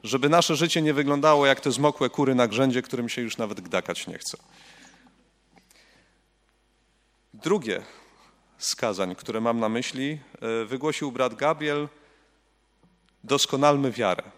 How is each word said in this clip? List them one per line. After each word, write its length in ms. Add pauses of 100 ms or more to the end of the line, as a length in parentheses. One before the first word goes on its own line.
Żeby 240
nasze 280
życie 260
nie 120
wyglądało 520
jak 140
te 120
zmokłe 380
kury 240
na 140
grzędzie, 340
którym 260
się 140
już 140
nawet 240
gdakać 460
nie 120
chce. 200 (3000)
Drugie 480 (760)
z 180
kazań, 400
które 240
mam 200
na 80
myśli, 500 (220)
e, 240
wygłosił 480
brat 220
Gabriel, 540 (1400)
„Doskonalmy 680
wiarę”. 300 (160)